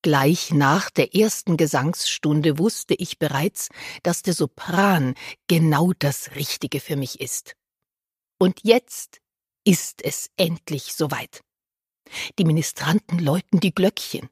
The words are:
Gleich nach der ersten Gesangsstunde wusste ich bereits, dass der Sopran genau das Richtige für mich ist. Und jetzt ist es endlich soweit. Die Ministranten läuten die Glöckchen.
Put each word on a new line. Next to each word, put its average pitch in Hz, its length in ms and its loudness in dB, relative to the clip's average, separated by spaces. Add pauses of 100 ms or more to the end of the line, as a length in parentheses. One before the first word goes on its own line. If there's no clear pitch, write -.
Gleich 147 480 2
nach 143 400 2
der - 240 0
ersten 202 420 2
Gesangsstunde 151 1000 0
wusste 196 340 0
ich - 260 -4
bereits, 147 520 -2 (320)
dass 175 180 -2
der 175 140 0
Sopran 170 800 0 (320)
genau 165 520 4
das - 360 -4
Richtige 143 440 -6
für - 180 -6
mich 135 260 -6
ist. - 340 -10 (840)
Und 185 260 2
jetzt - 580 0 (420)
ist - 380 2
es - 340 -6
endlich 165 560 -4
soweit. - 500 -6 (960)
Die 190 60 2
Ministranten 160 720 0
läuten 170 420 0
die 180 140 0
Glöckchen. - 580 -2